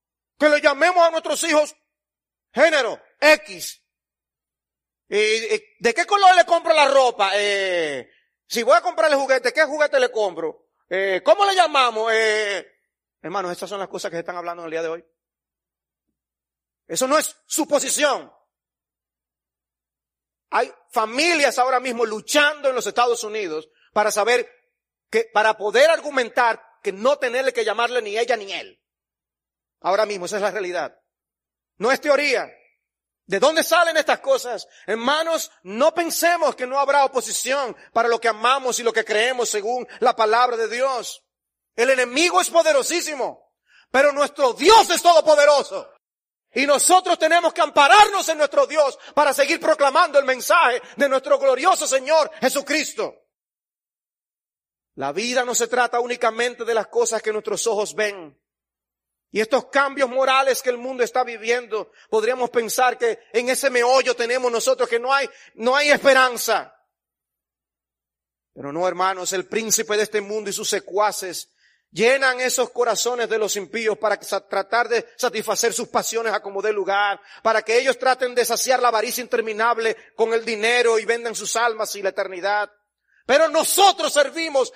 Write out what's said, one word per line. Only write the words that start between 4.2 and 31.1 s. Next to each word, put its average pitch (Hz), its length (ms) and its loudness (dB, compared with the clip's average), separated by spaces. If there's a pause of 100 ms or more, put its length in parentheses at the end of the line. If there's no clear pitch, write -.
¿Y, - 80 -4
y 214 460 -2 (160)
de 233 160 0
qué 349 120 -2
color 381 280 6
le 339 100 6
compro 339 280 0
la 294 160 4
ropa? 240 460 2
Eh, 185 720 -2 (380)
si 233 160 -4
voy 262 140 4
a 330 60 2
comprarle 320 340 0
juguete, 262 360 0
¿qué 302 120 2
juguete 294 360 0
le 240 100 2
compro? 170 600 -6 (180)
Eh, 190 360 -2
¿cómo 392 200 4
le 392 100 2
llamamos? 247 580 2
Eh, 214 540 -2 (540)
hermanos, 180 320 -6
estas 180 160 -10
son 196 120 -10
las 185 80 -8
cosas 190 220 -10
que 165 60 -10
se 170 40 -4
están 175 160 -12
hablando 175 260 -10
en 165 40 -12
el 160 40 -12
día 160 120 -6
de 165 60 -6
hoy. 165 160 -10 (1800)
Eso 254 220 -4
no 302 100 0
es - 180 -6 (100)
suposición. 269 840 -2 (2250)
Hay 247 220 -2 (180)
familias 262 680 0
ahora 247 220 0
mismo 240 260 -4
luchando 285 600 -2
en 254 80 -2
los 202 100 -4
Estados 240 380 -2
Unidos 196 440 -8 (240)
para 208 200 0
saber 233 360 0 (640)
que, 226 220 0
para 214 240 2
poder 220 340 2
argumentar 262 720 -2 (200)
que 196 100 -6
no 240 260 -2
tenerle 262 340 -2
que 233 120 -4
llamarle 233 380 -2
ni 208 140 -8
ella 233 200 0
ni 196 160 -14
él. 117 280 -14 (1000)
Ahora 202 260 0
mismo, 190 200 -8
esa 208 100 -8
es 196 60 -4
la 202 80 -2
realidad. 175 460 -8 (840)